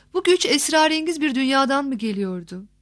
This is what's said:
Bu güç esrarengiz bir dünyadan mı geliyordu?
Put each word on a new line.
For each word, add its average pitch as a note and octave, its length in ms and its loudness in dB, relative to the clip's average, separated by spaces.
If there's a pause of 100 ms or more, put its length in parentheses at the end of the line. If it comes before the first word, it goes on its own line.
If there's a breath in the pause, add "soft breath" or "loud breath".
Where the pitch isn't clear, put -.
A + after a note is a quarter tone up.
(140 soft breath)
Bu F#4 80 -2
güç F4+ 240 2
esrarengiz D#4 760 2
bir D4 140 0
dünyadan C4+ 500 2
mı C4+ 100 -4
geliyordu? F#3+ 720 -6 (180)